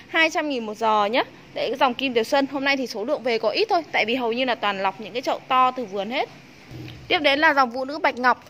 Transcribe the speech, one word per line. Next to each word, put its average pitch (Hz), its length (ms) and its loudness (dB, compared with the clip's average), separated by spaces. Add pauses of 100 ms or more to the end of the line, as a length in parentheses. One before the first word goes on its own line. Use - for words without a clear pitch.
Hai 330 220 2
trăm 320 180 -2
nghìn 240 180 -4
một 214 80 -8
giò 214 320 2
nhá. 240 160 2 (320)
Đấy, 170 140 -2
cái 220 100 -2
dòng 269 160 4
Kim 262 200 -4
Điệp 226 100 2
Xuân 277 280 2
hôm 269 120 -4
nay 277 120 2
thì 262 100 -4
số 214 180 -6
lượng 269 180 -2
về 226 160 0
có 226 100 0
ít 381 220 0
thôi, 349 120 2 (100)
tại 254 120 2
vì 220 100 0
hầu 240 180 -2
như 254 120 -2
là 247 100 0
toàn 202 280 -2
lọc 196 180 -2
những 190 120 -12
cái 247 100 -6
chậu 285 260 -4
to 254 220 4
từ 254 140 -6
vườn 196 260 -6
hết. 302 180 -4 (800)
Tiếp 359 100 2
đến 285 200 2
là 311 160 6
dòng 269 160 4
Vũ 262 140 -6
Nữ 285 140 -6
Bạch 277 200 0
Ngọc 247 320 2